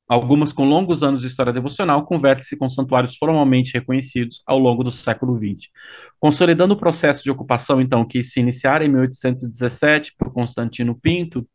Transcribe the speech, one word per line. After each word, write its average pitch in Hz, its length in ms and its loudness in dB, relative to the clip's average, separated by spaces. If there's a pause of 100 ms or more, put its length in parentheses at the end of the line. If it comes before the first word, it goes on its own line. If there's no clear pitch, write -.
algumas 131 440 2
com 139 160 -2
longos 160 360 2
anos 139 160 0
de 127 80 -8
história 127 240 -2
devocional 143 520 -2
convertem-se 139 520 0
com 135 120 -4
santuários 131 480 -2
formalmente 135 580 2
reconhecidos 127 720 -4
ao 135 140 0
longo 123 240 2
do 123 80 -2
século 123 460 -4
vinte. 104 340 -8 (480)
Consolidando 170 560 4
o - 20 -4
processo 160 460 0
de 139 80 -4
ocupação, 131 500 0
então, 127 240 2
que 120 200 -4
se 123 160 -4
iniciara 131 440 0
em 151 40 2
mil 131 140 2
oitocentos 127 420 -4
e 120 40 -8
dezessete 123 680 -2
por - 140 -4
Constantino 120 680 -4
Pinto, 165 560 -2